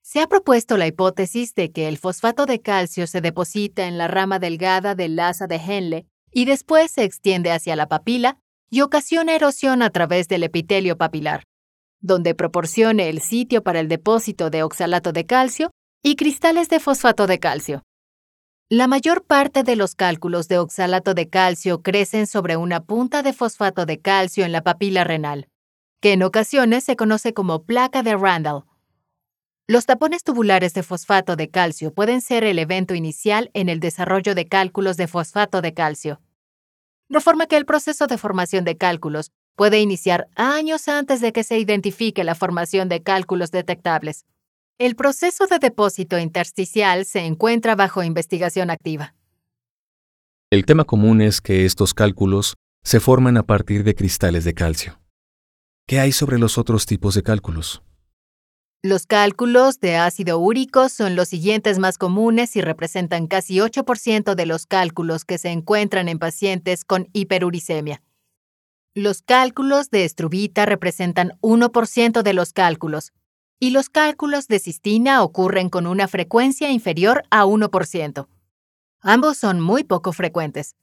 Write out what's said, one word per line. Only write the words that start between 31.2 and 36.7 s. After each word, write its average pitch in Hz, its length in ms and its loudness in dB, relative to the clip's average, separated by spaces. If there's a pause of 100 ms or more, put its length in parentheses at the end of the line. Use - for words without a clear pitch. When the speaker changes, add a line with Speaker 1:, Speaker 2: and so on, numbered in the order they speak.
Speaker 1:
de 156 160 -6
calcio 165 420 -2
pueden 233 280 0
ser 233 220 -2
el 202 140 0
evento 180 380 -4
inicial 208 580 -2
en 190 160 -2
el 165 100 -4
desarrollo 185 540 -2
de 170 140 -2
cálculos 190 500 -2
de 175 100 -2
fosfato 185 540 -2
de 165 140 -6
calcio, 151 440 -4 (880)